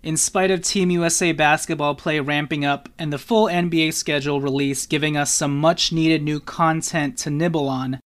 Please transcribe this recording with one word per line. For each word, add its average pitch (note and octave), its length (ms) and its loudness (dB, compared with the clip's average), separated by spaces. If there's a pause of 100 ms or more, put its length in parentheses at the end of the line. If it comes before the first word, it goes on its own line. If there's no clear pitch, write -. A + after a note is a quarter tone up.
in D#3 140 -4
spite F#3+ 340 2
of F3+ 100 0
Team F3+ 300 0
U E3+ 140 2
S E3 160 0
A F3 100 2
basketball D3+ 640 0
play D3+ 240 -2
ramping D3 460 -2
up C#3+ 240 -2 (100)
and D3+ 140 -4
the C#3+ 40 -4
full A3 300 2
N F3 220 0
B D#3+ 180 2
A D#3+ 40 -2
schedule C#3+ 500 -2
release C#3 440 -2
giving D3+ 300 0
us C#3+ 180 0
some C#3+ 240 0
much E3 360 2
needed D#3+ 300 2
new D3+ 180 -2
content D#3+ 800 -2
to D#3 100 -6
nibble D3+ 400 0
on, C3 380 -4